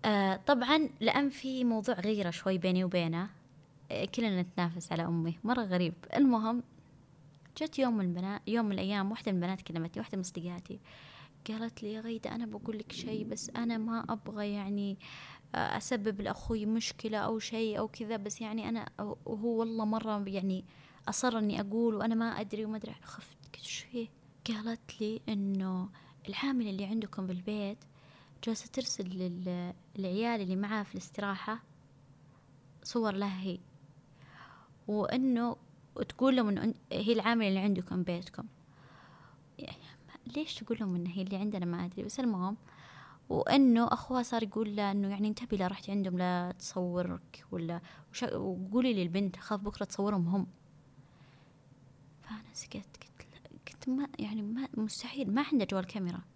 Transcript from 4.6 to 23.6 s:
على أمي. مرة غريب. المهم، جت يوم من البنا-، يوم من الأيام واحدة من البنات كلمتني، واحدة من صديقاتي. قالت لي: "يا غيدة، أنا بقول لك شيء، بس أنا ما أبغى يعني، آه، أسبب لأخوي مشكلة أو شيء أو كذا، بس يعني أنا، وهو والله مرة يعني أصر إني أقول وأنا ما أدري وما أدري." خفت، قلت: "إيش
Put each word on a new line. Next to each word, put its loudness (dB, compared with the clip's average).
على 0
أمي. 0
مرة 2
غريب. 2
المهم، 6
جت -2
يوم 6
من 2
البنا-، -2
يوم 2
من 2
الأيام 0
واحدة -2
من 4
البنات 0
كلمتني، -4
واحدة -6
من -2
صديقاتي. -8
قالت -6
لي: -6
"يا -8
غيدة، -6
أنا -2
بقول -6
لك -8
شيء، -4
بس -6
أنا 0
ما -2
أبغى -4
يعني، -2
آه، 0
أسبب -2
لأخوي -2
مشكلة 0
أو 0
شيء -2
أو 0
كذا، -4
بس -6
يعني -4
أنا، -2
وهو -2
والله 2
مرة 0
يعني 0
أصر 2
إني 2
أقول 2
وأنا 2
ما 2
أدري -4
وما -4
أدري." -8
خفت، -16
قلت: -18
"إيش -10